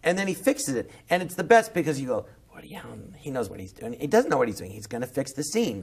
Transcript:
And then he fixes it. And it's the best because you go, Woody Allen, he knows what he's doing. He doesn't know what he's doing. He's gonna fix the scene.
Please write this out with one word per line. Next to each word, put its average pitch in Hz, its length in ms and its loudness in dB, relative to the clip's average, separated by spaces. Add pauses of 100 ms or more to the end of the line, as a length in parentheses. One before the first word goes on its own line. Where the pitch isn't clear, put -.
And 175 160 2
then 196 100 0
he 185 60 0
fixes - 400 0
it. 113 160 -4 (180)
And 180 140 2
it's 180 120 -8
the 185 100 -4
best 220 300 8
because 151 260 0
you 135 60 -4
go, 123 200 -2 (280)
Woody - 220 -18
Allen, - 420 -14
he - 120 -12
knows 123 200 -4
what - 80 -14
he's 95 140 -12
doing. 117 220 -10
He 139 120 -8
doesn't 226 240 4
know 156 80 4
what 127 100 4
he's 104 100 -4
doing. 92 120 -10
He's 104 160 -14
gonna 120 200 -6
fix 135 260 -4
the - 100 -6
scene. 151 400 0